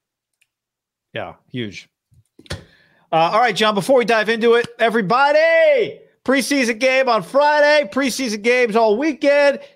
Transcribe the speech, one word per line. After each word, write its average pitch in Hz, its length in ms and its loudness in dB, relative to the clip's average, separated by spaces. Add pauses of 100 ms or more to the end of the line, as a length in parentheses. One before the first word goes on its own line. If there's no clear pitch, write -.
(1120)
Yeah, 92 200 -12 (160)
huge. 107 400 -12 (600)
Uh, - 40 -10 (560)
all 170 280 0
right, 233 160 0
John, 214 180 0
before 208 240 0
we 240 80 2
dive 214 240 0
into 233 240 0
it, 233 140 0 (100)
everybody, 277 1200 0 (240)
preseason 247 560 -2
game 262 300 0
on 214 140 0
Friday, 294 680 2
preseason 254 500 -4
games 240 340 0
all 220 220 2
weekend. 285 640 0 (160)